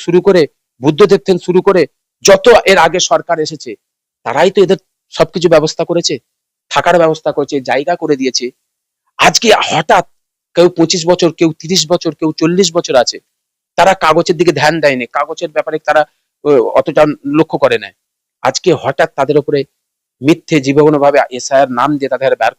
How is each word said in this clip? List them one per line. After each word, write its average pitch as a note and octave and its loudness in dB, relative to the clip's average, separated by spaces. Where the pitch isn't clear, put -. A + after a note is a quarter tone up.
শুরু F3 2
করে, F#3 2
বুদ্ধদেব D#3 2
থেকে F3+ 0
শুরু F3 2
করে, F#3 2
যত F#3+ 4
এর F#3+ 4
আগে E3 0
সরকার E3 -2
এসেছে, D3+ -8
তারাই D3+ 0
তো G3 0
এদের F3+ 2
সবকিছু E3+ -2
ব্যবস্থা D#3+ 2
করেছে, E3+ -4
থাকার F3 0
ব্যবস্থা D#3+ 0
করেছে, D3 -6
জায়গা C3+ -4
করে D3+ -2
দিয়েছে। B2+ -6
আজকে F3+ 0
হঠাৎ F3 0
কেউ F3 4
পঁচিশ E3 -2
বছর, F3 2
কেউ E3 2
তিরিশ D#3+ -4
বছর, E3+ -2
কেউ D#3+ -2
চল্লিশ F3 0
বছর E3 -4
আছে, A#2 0
তারা F3+ 2
কাগজের E3 -2
দিকে E3+ 0
ধ্যান D3+ 0
দেয়নি, C3+ 0
কাগজের D#3 -8
ব্যাপারে D#3 -4
তারা, D3+ 0
ও, D3 0
অতটা E3 0
লক্ষ্য D#3+ -2
করে B2 0
নাই। G2 -16
আজকে C3+ -2
হঠাৎ D3 -2
তাদের C#3+ -2
উপরে C#3+ -2
মিথ্যে D#3+ 0
জীবনভাবে C#3+ 2
এসআইআর C3+ 0
নাম B2+ -2
দিয়ে C3 -4
তাদের B2+ -2
বের A2+ 0